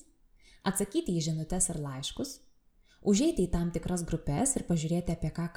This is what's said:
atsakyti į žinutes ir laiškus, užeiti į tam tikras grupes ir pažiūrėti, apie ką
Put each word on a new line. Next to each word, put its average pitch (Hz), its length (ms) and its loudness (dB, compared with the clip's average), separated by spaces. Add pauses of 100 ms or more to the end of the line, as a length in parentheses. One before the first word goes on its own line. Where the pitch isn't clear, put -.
(640)
atsakyti 202 540 0
į 156 100 0
žinutes 160 460 0
ir 151 100 -4
laiškus, 135 540 -6 (680)
užeiti 226 400 4
į 175 80 0
tam 170 240 2
tikras 170 320 -2
grupes 160 480 0
ir - 140 -2
pažiūrėti, 170 480 0
apie 156 180 -4
ką 165 220 -4